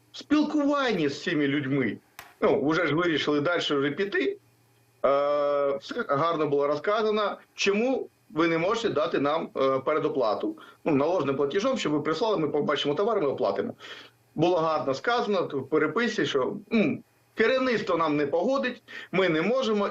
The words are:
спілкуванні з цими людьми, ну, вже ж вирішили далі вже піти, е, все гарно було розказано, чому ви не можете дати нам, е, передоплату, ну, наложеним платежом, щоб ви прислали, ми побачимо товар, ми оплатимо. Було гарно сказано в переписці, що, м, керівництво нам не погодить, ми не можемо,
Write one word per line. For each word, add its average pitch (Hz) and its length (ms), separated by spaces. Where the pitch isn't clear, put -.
спілкуванні 285 960
з - 140
цими 147 240
людьми, 135 500
ну, 143 280
вже 160 180
ж 143 80
вирішили 151 460
далі 170 200
вже 143 300
піти, 202 460
е, 143 720
все - 320
гарно 151 380
було 143 200
розказано, 208 720
чому 226 540
ви 160 180
не 165 100
можете 202 300
дати 151 300
нам, 156 380
е, 135 220
передоплату, 127 760
ну, 165 100
наложеним 143 420
платежом, 196 420
щоб 151 140
ви 147 80
прислали, 175 360
ми 156 120
побачимо 143 460
товар, 208 280
ми 143 60
оплатимо. 117 440
Було 175 220
гарно 156 380
сказано 208 480
в 135 160
переписці, 156 580
що, - 300
м, 147 300
керівництво 240 640
нам 160 200
не 147 100
погодить, 247 560
ми 190 160
не 160 140
можемо, 214 480